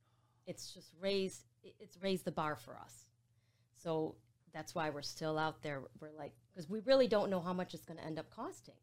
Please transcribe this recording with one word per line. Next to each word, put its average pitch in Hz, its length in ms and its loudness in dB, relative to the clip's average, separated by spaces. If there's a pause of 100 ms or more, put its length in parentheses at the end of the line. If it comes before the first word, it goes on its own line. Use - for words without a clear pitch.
(460)
it's - 260 -10
just - 200 -20 (100)
raised 190 440 0 (180)
it, - 160 -20
it's 202 220 -20
raised 190 240 0
the 175 60 -2
bar 151 240 0
for 123 220 -12
us. - 280 -18 (800)
So 160 320 0 (380)
that's 156 220 -10
why 156 140 2
we're 143 120 -4
still 156 360 -2
out 156 240 0
there. 143 220 -4 (160)
We're 151 120 -14
like, 151 220 -12 (220)
'cause 170 140 -10
we 214 120 -4
really 262 260 8
don't 202 220 6
know 190 100 4
how 180 140 -2
much 180 200 -2
it's 160 120 -12
gonna 160 160 -12
end 156 180 -4
up 156 100 -8
costing, 247 540 -10